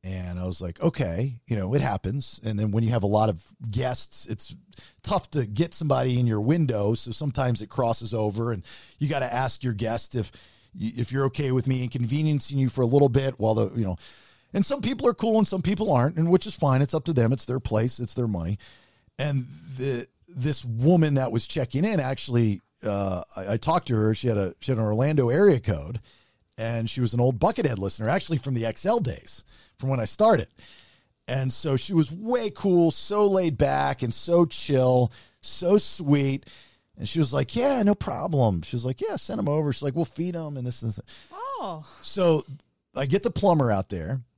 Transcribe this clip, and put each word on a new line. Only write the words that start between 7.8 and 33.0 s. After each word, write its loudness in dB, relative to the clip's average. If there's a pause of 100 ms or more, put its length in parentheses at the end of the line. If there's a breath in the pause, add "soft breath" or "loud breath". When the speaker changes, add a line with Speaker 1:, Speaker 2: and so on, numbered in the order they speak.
Speaker 1:
over, -2
and -8 (360 loud breath)
you -2
gotta -4
ask -2
your -2
guest -4
if, -4 (460 loud breath)
if -4
you're 0
okay -2
with 0
me 0
inconveniencing -2
you 2
for -2
a 4
little 6
bit 0
while 2
the, 0
you 0
know, -4 (560 loud breath)
and 2
some -4
people 0
are 4
cool 0
and 4
some -4
people 0
aren't, 2
and 2
which 4
is -10
fine. 2
It's 0
up -2
to -2
them. 4
It's -4
their -2
place. 0
It's -8
their -2
money. -2 (580 loud breath)
And -2 (320)
the, -4 (200)
this -4
woman 4
that 0
was -2
checking -2
in, 0
actually, 0 (220)
uh, -2 (120)
I, -4
I -2
talked -2
to 0
her. 2
She -2
had 0
a, -2
she -4
had 0
an 0
Orlando 2
area 6
code, -4 (560 soft breath)
and -4
she -4
was 0
an 0
old 2
Buckethead 2
listener, -4
actually 0
from -4
the -2
X -6
L 2
days, -8 (340 soft breath)
from -6
when 0
I -2
started. 4 (800 loud breath)
And -2
so -2
she -4
was 4
way -2
cool, 4
so 2